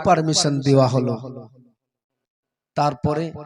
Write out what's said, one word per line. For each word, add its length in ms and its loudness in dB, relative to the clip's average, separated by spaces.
পারমিশন 540 2
দেওয়া 280 4
হলো। 260 0
তারপরে 580 -2